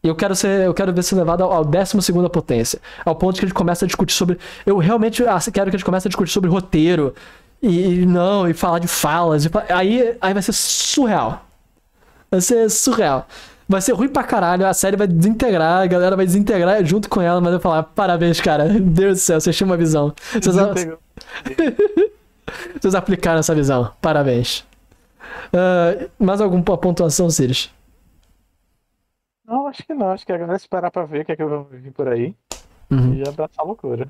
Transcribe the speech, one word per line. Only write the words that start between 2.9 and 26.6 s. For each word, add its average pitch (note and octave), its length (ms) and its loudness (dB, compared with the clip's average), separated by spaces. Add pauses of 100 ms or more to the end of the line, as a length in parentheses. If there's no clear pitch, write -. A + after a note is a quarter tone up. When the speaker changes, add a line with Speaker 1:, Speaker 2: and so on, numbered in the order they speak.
Speaker 1:
ao D#3+ 100 0
ponto F#3 240 -2
que G#3 60 0
a - 20 -2
gente F#3 80 -6
começa F3 280 0
a F#3+ 40 0
discutir - 260 -2
sobre, F3 240 0 (280)
eu G3+ 120 2
realmente, A3 480 2
ah, G3+ 140 2 (120)
quero G3 180 0
que F#3 60 0
a G3 40 -4
gente F#3 60 -10
comece F#3 220 -2
a - 20 0
discutir F3+ 220 -2
sobre F#3 180 2
roteiro, E3 640 2 (480)
e, F3+ 400 2
e F3+ 40 4
não, F3+ 440 2
e E3 40 0
falar F3 260 0
de F3 100 -2
falas, D#3 560 0
e E3 40 0
fa-, G#3 200 0
aí, A3+ 500 2
aí F#3+ 140 -2
vai G3 100 -2
ser A3+ 80 -2
surreal. - 920 -2 (840)
Vai F#3 120 2
ser A3+ 280 2
surreal. G3+ 560 0 (440)
Vai F#3+ 100 2
ser G#3+ 140 0
ruim A3+ 160 0
pra C4+ 160 -2
caralho, F#3 420 0
a F#3 60 2
série G3 240 0
vai G#3 100 0
desintegrar, F3+ 760 2
a F#3+ 40 0
galera F3+ 300 2
vai F#3+ 80 2
desintegrar G3 580 2
junto F#3+ 240 0
com - 140 -2
ela, F3 180 2
mas F3 140 2
eu F3+ 60 0
vou - 20 -4
falar, D#3+ 220 0
"Parabéns, F3 580 0
cara, D3+ 260 2
Deus F#3+ 520 4
do - 20 -2
céu, D#3+ 180 2
vocês D#3+ 160 0
tinham F#3+ 140 0
uma F3+ 80 2
visão." D#3 360 2 (200)
Vocês F3+ 240 2
a-, G3 160 4
Speaker 2:
Desintegrou. E3 260 -6 (800)
Speaker 1:
<laughs> G#4 320 2 (680)
vocês F#3+ 120 0
aplicaram F3+ 460 0
essa D#3+ 160 0
visão, C3+ 340 2 (120)
parabéns. C#3 640 0 (880)
Ah, F3+ 540 2 (120)
mais G3+ 220 2
alguma F3+ 200 2 (160)